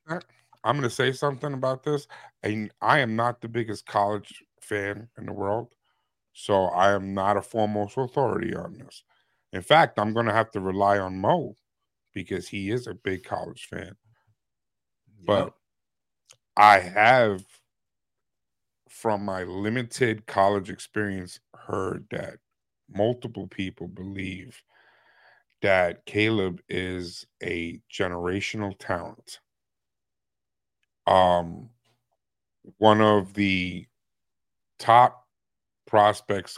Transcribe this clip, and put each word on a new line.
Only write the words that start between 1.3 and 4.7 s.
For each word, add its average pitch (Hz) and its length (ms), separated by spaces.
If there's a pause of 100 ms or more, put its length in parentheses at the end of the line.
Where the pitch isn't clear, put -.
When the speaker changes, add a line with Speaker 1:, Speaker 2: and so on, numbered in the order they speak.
Speaker 1:
about 131 300
this, 147 240 (360)
and 107 280 (100)
I 131 200
am 110 160
not 120 240
the 120 80
biggest 113 380
college 104 560 (180)
fan 101 480 (100)